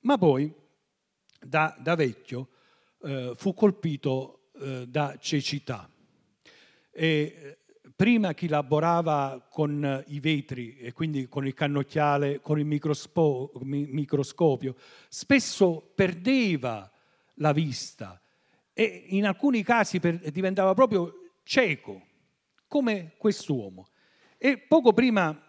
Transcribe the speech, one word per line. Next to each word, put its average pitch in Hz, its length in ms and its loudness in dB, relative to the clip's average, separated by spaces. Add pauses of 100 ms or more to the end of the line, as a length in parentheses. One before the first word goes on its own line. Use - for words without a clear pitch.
Ma 262 160 2
poi, 151 360 2 (840)
da, 156 400 -2
da 160 160 -2
vecchio, 131 540 -4 (540)
eh, 127 320 -8
fu 190 180 -4
colpito, 143 1000 0
eh, 131 320 -10
da 143 320 -4
cecità. 139 720 -6 (1000)
E, 160 160 -4
eh, 151 520 -2 (380)
prima 202 380 4
chi 170 140 -6
lavorava 151 1000 0
con 147 580 -2
i 143 120 -10
vetri, 131 580 -4
e 120 160 -14
quindi 147 340 -4
con 135 180 -6
il 131 80 -4
cannocchiale, 143 880 0
con 151 180 -2
il 147 60 0
microspo-, 147 840 -2 (120)
mi-, 143 240 -4
microscopio, 139 880 0 (340)
spesso - 840 0
perdeva 175 960 0 (460)
la 151 160 0
vista 131 680 -6 (520)
e 190 360 -2
in 196 160 0
alcuni 226 380 0
casi 220 360 2
per-, 165 320 -2
diventava 190 420 0
proprio 208 600 0 (100)
cieco, 151 580 -2 (640)
come 214 500 -2
quest'uomo. 104 720 -4 (540)
E 262 140 2
poco 247 340 6
prima 196 580 2